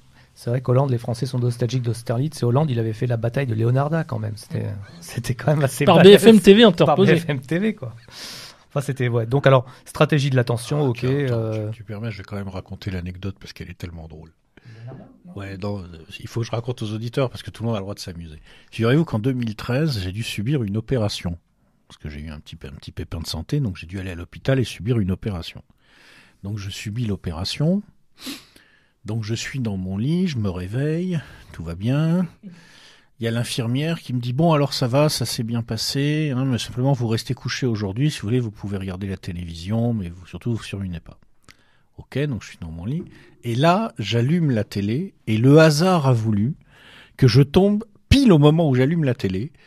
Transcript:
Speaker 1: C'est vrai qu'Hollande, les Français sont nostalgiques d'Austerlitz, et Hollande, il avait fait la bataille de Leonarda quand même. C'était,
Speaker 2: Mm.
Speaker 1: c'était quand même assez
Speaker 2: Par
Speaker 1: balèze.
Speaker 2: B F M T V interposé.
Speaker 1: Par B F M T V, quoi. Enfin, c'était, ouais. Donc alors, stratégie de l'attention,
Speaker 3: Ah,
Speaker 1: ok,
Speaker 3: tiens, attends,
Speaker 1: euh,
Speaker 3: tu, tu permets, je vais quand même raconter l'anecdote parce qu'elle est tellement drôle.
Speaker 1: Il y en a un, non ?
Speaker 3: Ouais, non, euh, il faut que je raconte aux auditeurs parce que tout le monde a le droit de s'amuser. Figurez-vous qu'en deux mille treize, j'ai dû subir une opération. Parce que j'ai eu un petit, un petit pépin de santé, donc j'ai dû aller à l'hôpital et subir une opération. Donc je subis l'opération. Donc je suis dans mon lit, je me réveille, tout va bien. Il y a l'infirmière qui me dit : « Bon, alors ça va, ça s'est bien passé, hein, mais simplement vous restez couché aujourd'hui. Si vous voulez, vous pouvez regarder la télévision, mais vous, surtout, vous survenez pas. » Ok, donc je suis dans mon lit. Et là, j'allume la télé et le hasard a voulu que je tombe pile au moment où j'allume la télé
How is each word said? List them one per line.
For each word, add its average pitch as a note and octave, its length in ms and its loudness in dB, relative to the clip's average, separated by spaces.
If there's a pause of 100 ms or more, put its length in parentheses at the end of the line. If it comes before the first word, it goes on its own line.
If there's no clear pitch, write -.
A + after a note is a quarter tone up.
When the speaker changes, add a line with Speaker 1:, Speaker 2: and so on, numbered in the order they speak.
(340)
Speaker 1:
C'est - 160 -8
vrai B2+ 100 0
qu'Hollande, C3 300 2
les A#2+ 80 0
Français A#2+ 260 -4
sont B2+ 140 -4
nostalgiques B2 440 0
d'Austerlitz, A#2+ 600 -2
et - 20 0
Hollande, C3+ 260 2
il A#2 80 -2
avait A2+ 140 -2
fait B2 140 -4
la A#2+ 100 0
bataille A#2+ 300 -2
de A2+ 80 -2
Leonarda C3+ 500 0
quand A2 140 -8
même. G#2+ 180 -6
C'était, A2 280 -8
Speaker 2:
Mm. G#2 120 -8 (240)
Speaker 1:
c'était - 340 -6
quand D3+ 200 0
même D3 100 0
assez - 220 0
Speaker 2:
Par G3 100 8
Speaker 1:
balèze. G3 240 12
Speaker 2:
B G3 40 0
F - 20 10
M A3 140 10
T G3 120 10
V A#3 120 10
interposé. D#3 500 6
Speaker 1:
Par D#3+ 80 2
B - 20 -8
F - 60 -6
M C3+ 100 -2
T D#3+ 180 -4
V, G#3+ 160 -2
quoi. A2+ 200 -14 (720)
Enfin, C#3+ 140 -4
c'était, B2+ 260 -2
ouais. A#2 160 0
Donc C3+ 220 2
alors, C3+ 180 6 (220)
stratégie C#3+ 420 2
de C3 80 2
l'attention, B2+ 440 0
Speaker 3:
Ah, C#3+ 80 2
Speaker 1:
ok, A#2 120 -2
Speaker 3:
tiens, C#3 240 0
attends, B2 100 0
Speaker 1:
euh, A2 360 -2
Speaker 3:
tu, A2 80 -10
tu G#2 60 -16
permets, G#2+ 260 -10
je F#2+ 80 -10
vais F#2+ 60 -16
quand G#2 120 -10
même G2 120 -8
raconter F#2 420 -10
l'anecdote F2+ 500 -8
parce - 140 -20
qu'elle E2+ 160 -14
est F2 80 -18
tellement E2 300 -12
drôle. D#2+ 220 -20 (380)
Speaker 1:
Il A2+ 180 -20
y - 20 -14
en C3 40 -16
a - 20 -16
un, D#3 40 -18
non ? - 360 -20
Speaker 3:
Ouais, G2 240 -12
non, G2+ 220 -6
euh, E2+ 240 -16 (160)
il A#2 80 -14
faut A#2 120 -6
que A2+ 60 -4
je - 40 -12
raconte A2+ 320 -6
aux G#2+ 100 -6
auditeurs A#2 380 -4
parce - 120 -16
que - 80 -14
tout - 120 -12
le A#2 60 -2
monde A2+ 80 -2
a G2 40 -4
le F#2+ 40 -8
droit G2 100 -10
de - 60 -18
s'amuser. E2 400 -14 (300)
Figurez-vous B2 340 2
qu'en C#3+ 140 -4
deux B2+ 140 0
mille A#2 220 -4
treize, B2+ 460 -2
j'ai F#2 120 -4
dû G#2+ 100 -6
subir A#2+ 400 -2
une G2+ 140 -2
opération. G#2 600 -2 (500)
Parce - 100 -20
que D#2 100 -12
j'ai D2 120 -12
eu D#2 100 -12
un D2+ 100 -14
petit, - 240 -20
un C#2+ 80 -14
petit - 180 -18
pépin E2 300 -10
de D#2 60 -10
santé, E2+ 340 -6
donc G#2 160 -4
j'ai E2 100 -18
dû F#2+ 140 -10
aller F#2 100 -10
à F2 60 -10
l'hôpital C3+ 420 -4
et A#2+ 60 0
subir A#2 340 -4
une F#2+ 140 0
opération. F2+ 500 -8 (800)
Donc G#2 160 -8
je G2 100 -10
subis A2 380 -8
l'opération. G#2 760 -4 (1200)
Donc A2 180 -4
je G#2+ 120 -4
suis C3 260 -8
dans G#2+ 160 -4
mon F#2+ 200 -6
lit, E3 300 0
je C#3 120 -4
me G#2 120 -2
réveille, D3 720 -4 (320)
tout E2+ 100 -12
va E2 140 -8
bien. D#3 500 0 (920)
Il A2+ 40 -6
y A2+ 40 0
a - 20 -2
l'infirmière B2 680 -4
qui - 120 -12
me B2 80 -2
dit : « B2 140 -6
Bon, E3 180 4
alors C#3+ 200 2
ça B2+ 160 -2
va, D3 200 4
ça B2 180 -2
s'est - 180 -6
bien A#2 180 -4
passé, C#3+ 720 -2
hein, B2+ 100 -2
mais B2+ 140 0
simplement C3 340 0
vous A#2+ 140 0
restez A2+ 280 -2
couché - 320 -6
aujourd'hui. A2 440 -2
Si - 100 -8
vous G#2 80 -6
voulez, B2+ 120 0
vous A2+ 100 -4
pouvez G2+ 280 -8
regarder F#2+ 280 -8
la F#2+ 100 -6
télévision, F2+ 800 -4
mais F#2+ 140 -4
vous, F2 180 -16
surtout, A#2 280 -6
vous G#2 80 -6
survenez F#2+ 380 -8
pas. » - 200 -20 (800)
Ok, - 200 -8
donc C#3+ 240 -4
je - 60 -18
suis - 120 -20
dans E2 100 -12
mon E2 140 -12
lit. D3 200 -6 (380)
Et A#2+ 120 -4
là, F3 440 2
j'allume B2+ 520 0
la G#2+ 140 0
télé A2+ 500 -4 (120)
et A2 120 0
le C#3 200 8
hasard D#3+ 480 4
a C3 60 4
voulu A2 420 0 (600)
que C3+ 100 4
je A#2+ 160 6
tombe G3+ 420 2 (240)
pile B3+ 240 6
au D#3 60 8
moment D3+ 300 6
où C3 60 2
j'allume D3 300 2
la B2 100 2
télé G2 380 -4 (140)